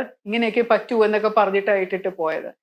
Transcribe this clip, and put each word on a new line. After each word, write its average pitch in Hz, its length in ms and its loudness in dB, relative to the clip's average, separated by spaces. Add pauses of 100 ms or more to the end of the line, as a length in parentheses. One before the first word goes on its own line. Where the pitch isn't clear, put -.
(260)
ഇങ്ങനെയൊക്കെ 226 420 0
പറ്റൂ 233 360 0
എന്നൊക്കെ 214 320 0
പറഞ്ഞിട്ടാണ് 196 480 2
ഇട്ടിട്ട് 190 320 -6
പോയത്. 160 320 -4 (140)